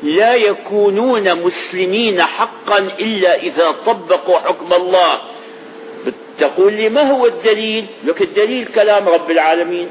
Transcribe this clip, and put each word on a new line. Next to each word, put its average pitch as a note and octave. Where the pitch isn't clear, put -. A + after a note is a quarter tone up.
لا G3+
يكونون G#3
مسلمين F3+
حقا G#3
إلا F#3+
إذا D#3
طبقوا F3+
حكم F3+
الله. F3+
تقول F#3
لي: G#3+
"ما C4+
هو B3+
الدليل؟" A3
لك: E3
"الدليل A3
كلام G#3
رب E3
العالمين". E3+